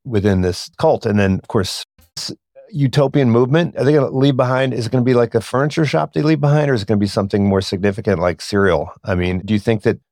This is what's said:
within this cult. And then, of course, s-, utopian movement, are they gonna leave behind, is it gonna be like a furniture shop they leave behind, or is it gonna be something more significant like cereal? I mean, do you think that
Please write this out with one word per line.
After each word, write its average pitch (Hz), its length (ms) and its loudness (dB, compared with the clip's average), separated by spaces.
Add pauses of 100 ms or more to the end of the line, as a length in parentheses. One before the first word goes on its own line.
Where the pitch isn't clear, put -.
within 101 360 0
this 90 380 -4
cult. 147 280 2
And 104 120 0
then, 98 160 2
of - 140 -6
course, - 360 -4 (320)
s-, - 160 -10 (380)
utopian 139 600 2
movement, 131 460 2
are 123 80 0
they 139 80 4
gonna 143 160 2
leave 135 280 2
behind, 131 380 0
is 117 120 -6
it 110 60 -10
gonna 127 120 2
be 127 100 2
like 120 200 2
a 117 60 0
furniture 143 440 -2
shop 151 300 -2
they 156 80 -2
leave 156 180 2
behind, 147 300 2
or 131 40 0
is 107 80 -2
it 98 60 -12
gonna 107 100 0
be 101 80 0
something 101 400 0
more 98 140 2
significant 98 600 -2
like 87 200 -2
cereal? 98 500 0 (140)
I 101 100 -2
mean, 90 300 -2
do 101 80 -4
you 104 80 0
think 113 220 -2
that 104 180 0 (120)